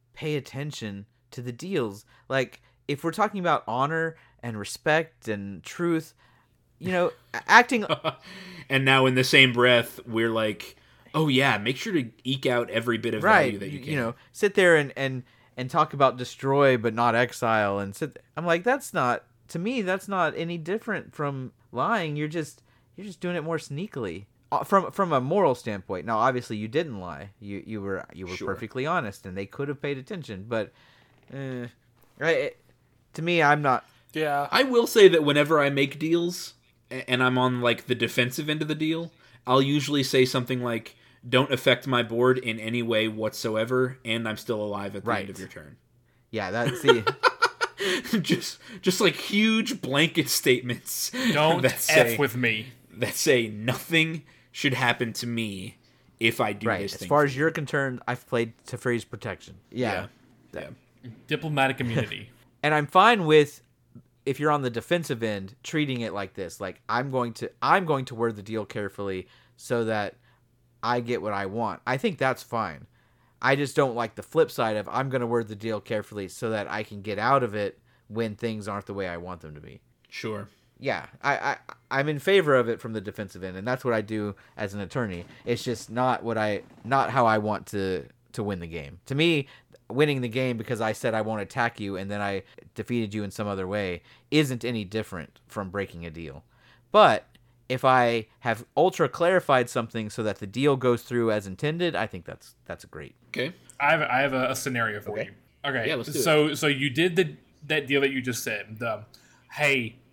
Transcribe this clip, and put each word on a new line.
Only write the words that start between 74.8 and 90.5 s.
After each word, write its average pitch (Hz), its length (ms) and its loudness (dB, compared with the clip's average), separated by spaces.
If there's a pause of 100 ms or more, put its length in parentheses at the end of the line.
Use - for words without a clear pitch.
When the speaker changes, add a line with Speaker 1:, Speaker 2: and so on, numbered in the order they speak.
Speaker 1:
"I'm 131 220 -2
gonna 123 180 -2
word 117 220 0
the 110 80 -10
deal 107 240 -4
carefully 104 480 -6
so 113 220 -6
that 104 200 -4
I 107 120 -4
can 101 180 -14
get 101 180 -4
out 127 240 4
of 107 100 -2
it 104 240 -4 (300)
when 107 300 -4
things 110 320 -6
aren't 101 160 -6
the 104 80 -10
way 98 160 -4
I 87 80 -8
want 87 240 -12
them 78 140 -16
to 73 40 -18
be." - 220 -20 (260)
Speaker 2:
Sure. 104 400 -10 (320)
Speaker 1:
Yeah, 104 280 -4 (140)
I, 139 140 2
I, 135 220 -2 (340)
I'm 139 160 0
in 151 120 -2
favor 170 360 4
of 120 140 4
it 113 100 -2
from 113 140 -8
the 107 80 -6
defensive 95 420 -10
end, 92 140 -8
and 101 100 -8
that's 127 160 -2
what 123 100 0
I 110 60 2
do 104 360 -4 (200)
as 101 180 -6
an 104 60 -8
attorney. 92 460 -6 (180)
It's 117 220 -2
just 113 260 -6
not 123 320 0
what 113 140 -4
I, 107 240 0 (240)
not 123 240 2
how 123 160 4
I 110 140 6
want 104 280 -4
to, 95 380 -4 (260)
to 110 120 -8
win 101 180 -6
the 85 60 -10
game. 82 400 -12
To 135 80 -4
me, 156 320 2 (420)
winning 139 320 2
the 123 80 -4
game 127 280 -2